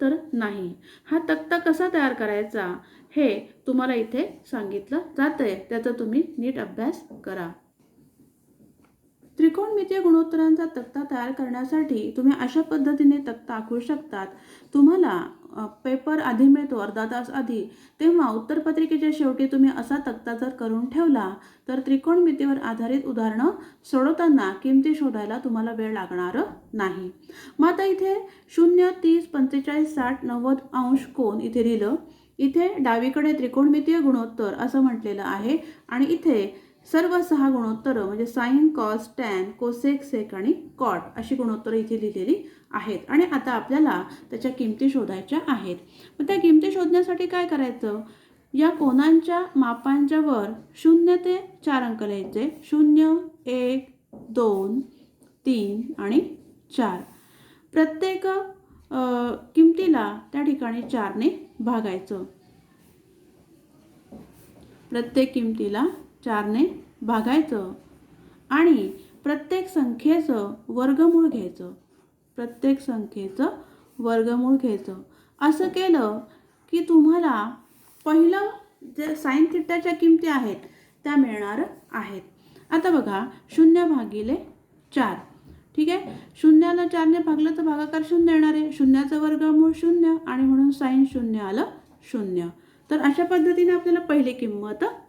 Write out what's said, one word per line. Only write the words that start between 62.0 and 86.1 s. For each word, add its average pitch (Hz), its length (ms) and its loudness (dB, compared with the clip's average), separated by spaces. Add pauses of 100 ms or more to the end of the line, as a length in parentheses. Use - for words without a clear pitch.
प्रत्येक 240 440 -2
किमतीला 220 520 -4 (380)
चारने 214 600 -2 (180)
भागायचं 226 680 -2 (800)
आणि 277 420 4 (320)
प्रत्येक 320 440 -4
संख्येचं 262 840 0 (140)
वर्गमूळ 294 600 4
घ्यायचं. 185 440 -8 (640)
प्रत्येक 269 440 0
संख्येचं 214 680 -6 (500)
वर्गमूळ 240 580 2
घ्यायचं. 208 380 -4 (460)
असं 311 280 2
केलं 294 520 0 (500)
की 330 180 -2
तुम्हाला 302 640 4 (500)
पहिलं 339 460 4 (340)
जे 302 300 -8 (100)
sine 311 280 2
थिटाच्या 339 420 -2
किमती 330 320 4
आहेत 254 300 -2 (480)
त्या 294 120 -2
मिळणार 220 460 0 (300)
आहेत. 196 300 -10 (480)
आता 330 200 0
बघा 220 380 0 (220)
शून्य 330 380 6
भागिले 220 480 -2 (580)
चार, 226 200 0 (640)
ठीक 302 120 2
आहे, 370 260 -4 (280)